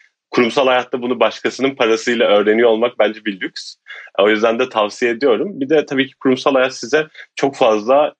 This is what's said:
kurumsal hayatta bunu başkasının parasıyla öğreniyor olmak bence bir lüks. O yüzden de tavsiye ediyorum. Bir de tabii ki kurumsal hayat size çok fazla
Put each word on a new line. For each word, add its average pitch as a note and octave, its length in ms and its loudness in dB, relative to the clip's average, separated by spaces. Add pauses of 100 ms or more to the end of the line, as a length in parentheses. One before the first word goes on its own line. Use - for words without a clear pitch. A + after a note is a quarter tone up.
(320)
kurumsal B2+ 360 2
hayatta B2+ 340 -2
bunu A#2+ 180 -4
başkasının A#2+ 560 -2
parasıyla A2+ 520 0
öğreniyor G#2+ 420 4
olmak A2+ 300 0
bence G#2+ 260 -2
bir G2 160 -8
lüks. - 340 -12 (440)
O G2+ 100 4
yüzden A2+ 300 2
de B2+ 100 -2
tavsiye A2 420 -2
ediyorum. B2+ 500 -2
Bir C3+ 80 -6
de D3 160 2
tabii C3+ 220 -4
ki - 120 -20
kurumsal C3 340 0
hayat C3 220 0
size D3 320 -2 (280)
çok C#3 200 -2
fazla B2 640 2